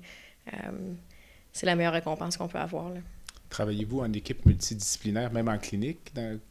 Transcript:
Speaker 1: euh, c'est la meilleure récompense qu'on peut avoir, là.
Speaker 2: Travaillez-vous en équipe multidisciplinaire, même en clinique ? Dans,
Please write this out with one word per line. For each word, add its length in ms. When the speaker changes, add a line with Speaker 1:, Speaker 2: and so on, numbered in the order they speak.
Speaker 1:
euh, 400
c'est 160
la 80
meilleure 180
récompense 440
qu'on 100
peut 100
avoir, 320
là. 100
Speaker 2:
Travaillez-vous 500
en 120
équipe 340
multidisciplinaire, 840
même 180
en 100
clinique ? 560
Dans, 240